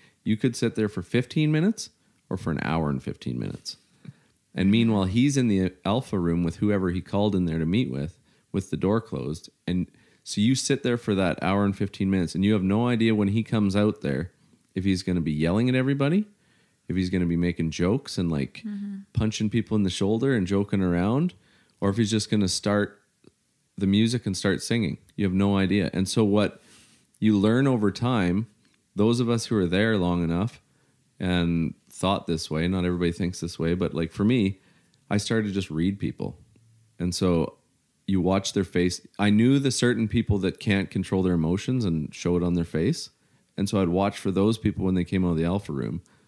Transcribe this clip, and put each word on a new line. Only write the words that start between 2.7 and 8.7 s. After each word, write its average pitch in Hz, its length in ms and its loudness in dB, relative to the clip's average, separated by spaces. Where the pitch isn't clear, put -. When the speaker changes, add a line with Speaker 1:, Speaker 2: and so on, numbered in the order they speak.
Speaker 1:
and 67 140 -2
fifteen - 340 -8
minutes. - 380 -8
And 98 180 2
meanwhile, 110 320 4
he's 123 320 2
in 127 140 2
the 92 240 2
alpha 107 340 -2
room 85 280 0
with 82 120 -4
whoever 98 340 0
he 90 100 -4
called 101 340 0
in 92 100 2
there 82 140 -2
to 80 60 0
meet 92 260 0
with, 71 260 -6
with 98 160 -4
the - 80 -4